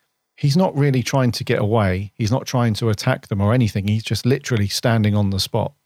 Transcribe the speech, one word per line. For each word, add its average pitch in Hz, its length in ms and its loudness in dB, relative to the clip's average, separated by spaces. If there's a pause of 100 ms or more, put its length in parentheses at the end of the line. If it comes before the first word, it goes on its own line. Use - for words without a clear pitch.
(360)
he's 143 200 0
not 185 200 2
really 139 260 2
trying 127 300 0
to - 120 -6
get - 160 0
away. 101 540 0
He's 107 160 -4
not 131 160 -2
trying 120 280 0
to 117 140 -2
attack 120 400 -2
them 98 120 -2
or 104 140 2
anything. 104 340 0
He's 110 160 -2
just - 220 -4
literally 120 420 0
standing 107 480 0
on 101 140 2
the 95 100 -2
spot. - 320 -4 (140)